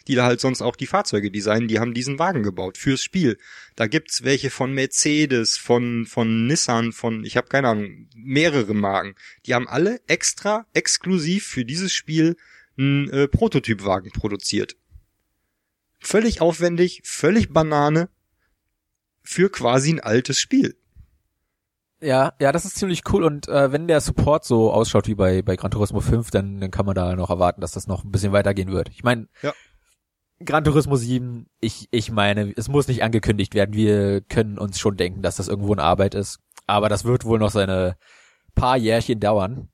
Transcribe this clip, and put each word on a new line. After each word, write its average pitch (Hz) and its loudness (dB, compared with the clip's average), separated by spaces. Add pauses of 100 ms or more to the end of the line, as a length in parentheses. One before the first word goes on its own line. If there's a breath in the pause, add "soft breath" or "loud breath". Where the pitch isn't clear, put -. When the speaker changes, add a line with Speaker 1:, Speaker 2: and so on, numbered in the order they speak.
Speaker 1:
die 131 2
da 123 4
halt 123 2
sonst 131 -2
auch 120 -2
die 139 -8
Fahrzeuge 101 0
designen, 107 0
die 107 2
haben 120 -2
diesen 127 -6
Wagen 165 0
gebaut 92 -6
fürs 135 0
Spiel. 147 0 (400 loud breath)
Da 110 0
gibt's 123 -4
welche 135 0
von 131 -4
Mercedes, 135 0
von, 120 0
von 113 0
Nissan, 117 0
von, 113 -6
ich 110 -4
hab - -2
keine 135 2
Ahnung, 104 -4
mehrere 131 0
Marken. 98 -2 (300 loud breath)
Die 123 0
haben 120 -2
alle 190 -2
extra 208 -2
exklusiv 175 -2
für 127 -6
dieses 170 -6
Spiel 160 0 (400 soft breath)
einen, 139 0
äh, 139 2
Prototypwagen 101 0
produziert. 101 -4 (1200)
Völlig 220 0
aufwendig, 170 0
völlig 185 0
Banane 156 2 (1120)
für 190 0
quasi 135 2
ein 160 0
altes 123 0
Spiel. - 2 (1300)
Speaker 2:
Ja, 135 2
ja, 139 4
das 170 -2
ist 190 -12
ziemlich 185 -2 (100)
cool 196 4
und, 147 0
äh, 139 2
wenn 156 -2
der 151 4
Support - 2
so 113 4
ausschaut 107 2
wie 110 -2
bei, 95 2
bei 90 0
Gran 101 -6
Turismo 104 0
fünf, 117 0
dann, 98 -2
dann 95 -6
kann - -2
man 98 0
da 90 0
noch 90 -4
erwarten, 87 2
dass 82 -8
das - -10
noch 92 -6
ein 101 -10
bisschen 101 0
weitergehen 98 2
wird. 90 -2
Ich - -18
mein, 120 -2 (140 loud breath)
Speaker 1:
Ja. 143 -4 (880 soft breath)
Speaker 2:
Gran 156 0
Turismo 139 2
sieben, 123 -4 (140)
ich, - -6
ich 110 -2
meine, 104 2
es 113 -6
muss 139 2
nicht 123 0
angekündigt 107 0
werden. 104 0
Wir 101 2
können 107 -2
uns 101 -8
schon 101 0
denken, 95 -4
dass 90 -2
das 98 -6
irgendwo 101 0
in 95 0
Arbeit 92 2
ist. - -6 (260)
Aber 104 2
das 104 -2
wird 120 0
wohl 113 2
noch 107 2
seine 92 0 (580 soft breath)
paar 127 2
Jährchen 113 0
dauern. 104 0